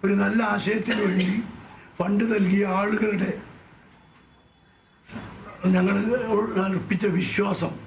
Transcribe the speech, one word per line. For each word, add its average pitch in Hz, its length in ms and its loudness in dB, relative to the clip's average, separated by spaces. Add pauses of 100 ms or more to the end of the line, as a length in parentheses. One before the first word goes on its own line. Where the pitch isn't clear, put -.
ഒരു 196 180 2
നല്ല 202 180 2 (140)
ആശയത്തിന് 214 540 0
വേണ്ടി 185 200 2 (720)
ഫണ്ട് 202 240 2 (100)
നൽകിയ 196 300 4 (160)
ആളുകളുടെ 208 520 0 (2500)
ഞങ്ങൾ 190 200 4 (720)
അർപ്പിച്ച 190 400 -2 (140)
വിശ്വാസം 185 540 -2 (140)